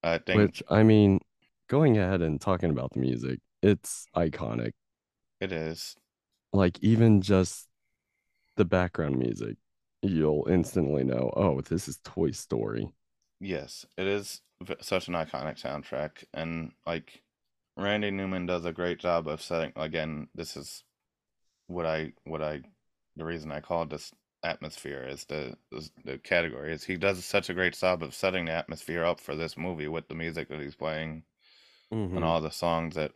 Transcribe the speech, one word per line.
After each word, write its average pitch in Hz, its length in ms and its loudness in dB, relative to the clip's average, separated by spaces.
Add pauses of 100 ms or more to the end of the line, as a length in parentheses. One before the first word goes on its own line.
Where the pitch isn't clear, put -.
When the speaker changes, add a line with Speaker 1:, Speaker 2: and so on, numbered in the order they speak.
Speaker 1:
I 82 160 2
think 92 200 2
Speaker 2:
Which, 104 300 4
I 107 140 8
mean, 107 380 8 (480)
going 135 300 6
ahead 92 240 2
and 80 180 0
talking 90 300 0
about 65 220 -2
the - 80 -4
music, 64 400 -2 (220)
it's - 440 2 (100)
iconic. 58 560 -2 (680)
Speaker 1:
It 95 120 -4
is. 80 440 -6 (560)
Speaker 2:
Like, 92 300 4
even 110 400 8
just 95 460 2 (880)
the 104 80 6
background 85 540 0
music, 55 380 -2 (460)
you'll 78 460 2
instantly 78 560 2
know, 64 320 0
"Oh, 76 260 4
this - 260 -4
is 67 160 -10
Toy - 280 0
Story." 55 580 -4 (500)
Speaker 1:
Yes, 82 460 -8 (100)
it 95 100 -2
is 101 360 -4 (200)
v-, 87 180 -8
such - 280 -2
an 87 60 -4
iconic 76 460 -4
soundtrack, 73 640 -8 (100)
and, 82 380 -6 (140)
like, - 360 -8 (540)
Randy 104 340 0
Newman 95 360 -4
does 87 180 -2
a 85 80 -4
great 87 280 -2
job 85 280 0
of 78 140 -6
setting, 82 340 -4
again, 78 580 -4
this 82 220 -12
is - 280 -16 (840)
what 87 180 -4
I, 80 280 -2 (100)
what 78 180 -6
I, 76 200 -4 (540)
the 80 80 -10
reason 80 280 -8
I 73 80 -8
called 82 300 -4
this - 220 -12 (320)
atmosphere 73 600 -8
is 69 220 -12
the, 71 300 -8 (160)
is 76 180 -12 (140)
the 67 140 -10
category, 80 540 -2
is 78 120 -8
he 92 120 -4
does 92 280 0
such - 260 -2
a 90 40 -4
great 90 240 0
job 92 240 2
of 71 120 -10
setting 92 320 0
the 80 60 -4
atmosphere 82 520 -4
up 85 160 0
for 71 160 -8
this 80 200 -6
movie 80 320 -6
with 80 200 -6
the 80 80 -12
music 82 320 -6
that 76 120 -10
he's 71 160 -10
playing 80 480 -6 (680)
Speaker 2:
Mm-hmm. 98 240 -4
Speaker 1:
and 85 80 0
all 82 160 4
the 78 100 -4
songs 82 460 -2
that 78 200 -2